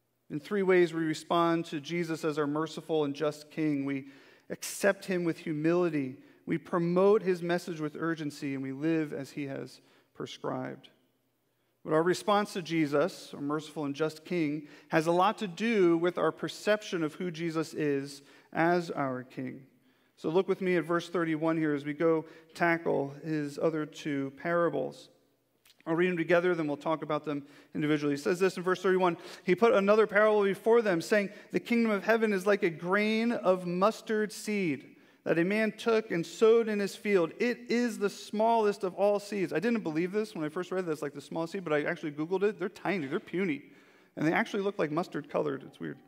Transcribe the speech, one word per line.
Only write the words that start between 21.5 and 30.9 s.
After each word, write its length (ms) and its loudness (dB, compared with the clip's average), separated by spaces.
here 180 0
as 120 -4
we 80 -6
go 320 2
tackle 600 0
his 340 -4
other 280 0
two 500 -6
parables. 720 -2
I'll 100 0
read 140 4
them 80 -2
together, 360 2
then 120 -2
we'll 100 -2
talk 260 -2
about 220 -4
them 220 -6
individually. 380 0
He 60 -2
says 200 0
this 200 0
in 40 -8
verse 200 -2
thirty-one, 340 2
"He 100 2
put 180 4
another 340 6
parable 380 4
before 380 4
them, 180 2